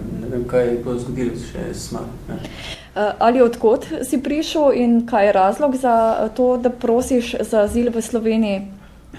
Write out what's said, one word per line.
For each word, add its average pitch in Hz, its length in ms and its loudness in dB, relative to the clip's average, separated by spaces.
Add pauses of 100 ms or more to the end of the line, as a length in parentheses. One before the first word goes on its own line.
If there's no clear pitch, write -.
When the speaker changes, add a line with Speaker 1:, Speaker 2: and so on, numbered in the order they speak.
(220)
Speaker 1:
ne 113 60 -10
vem, 123 200 -4
kaj 123 180 2
je 120 180 0
bilo 123 160 -4
zgodilo 120 380 -4
še 117 360 -10
s - 200 -10
mano, 113 180 -8 (180)
ne. - 80 -8 (580)
Speaker 2:
Eh, 202 240 0
ali 247 220 4
od 233 200 4
kod 226 240 4 (220)
si 285 120 0
prišel 294 560 0
in 233 320 4
kaj 214 180 2
je 208 120 4
razlog 233 380 2
za, 254 200 2 (300)
eh, 220 100 -2
to, 254 220 2
da 240 120 0
prosiš 240 680 0
za 220 240 2
azil 233 280 0
v 226 100 -4
Sloveniji? 220 600 0 (580)